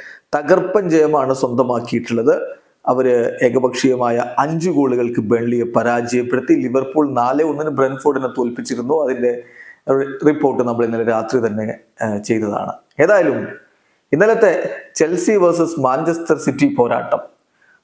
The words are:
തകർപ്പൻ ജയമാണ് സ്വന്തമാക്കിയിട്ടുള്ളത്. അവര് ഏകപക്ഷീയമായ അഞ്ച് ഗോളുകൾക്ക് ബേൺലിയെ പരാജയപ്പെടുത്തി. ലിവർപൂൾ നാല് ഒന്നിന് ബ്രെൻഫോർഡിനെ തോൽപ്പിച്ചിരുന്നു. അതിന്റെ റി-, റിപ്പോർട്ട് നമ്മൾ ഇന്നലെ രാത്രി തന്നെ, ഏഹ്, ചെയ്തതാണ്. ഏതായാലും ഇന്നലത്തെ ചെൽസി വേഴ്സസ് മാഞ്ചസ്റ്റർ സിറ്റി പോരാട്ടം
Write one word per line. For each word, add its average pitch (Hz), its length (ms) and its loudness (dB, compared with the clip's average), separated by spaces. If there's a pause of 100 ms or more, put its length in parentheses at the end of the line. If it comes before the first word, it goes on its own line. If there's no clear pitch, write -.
(360)
തകർപ്പൻ 180 540 2
ജയമാണ് 151 440 2
സ്വന്തമാക്കിയിട്ടുള്ളത്. 120 1080 0 (440)
അവര് 127 460 2 (100)
ഏകപക്ഷീയമായ 123 840 0 (140)
അഞ്ച് 160 320 -2
ഗോളുകൾക്ക് 123 500 0
ബേൺലിയെ 117 440 0
പരാജയപ്പെടുത്തി. 120 920 0
ലിവർപൂൾ 135 580 0
നാല് 127 300 0
ഒന്നിന് 151 260 -2
ബ്രെൻഫോർഡിനെ 135 600 0
തോൽപ്പിച്ചിരുന്നു. 120 760 -4
അതിന്റെ 120 400 -2 (480)
റി-, 139 360 0
റിപ്പോർട്ട് 143 360 2
നമ്മൾ 120 220 0
ഇന്നലെ 117 200 -2
രാത്രി 113 420 0
തന്നെ, 107 280 -4 (300)
ഏഹ്, 104 180 -2
ചെയ്തതാണ്. 107 800 -4
ഏതായാലും 156 460 4 (640)
ഇന്നലത്തെ 202 580 2 (240)
ചെൽസി 170 380 0
വേഴ്സസ് 170 480 2
മാഞ്ചസ്റ്റർ 156 560 0
സിറ്റി 139 380 0
പോരാട്ടം 120 440 0 (640)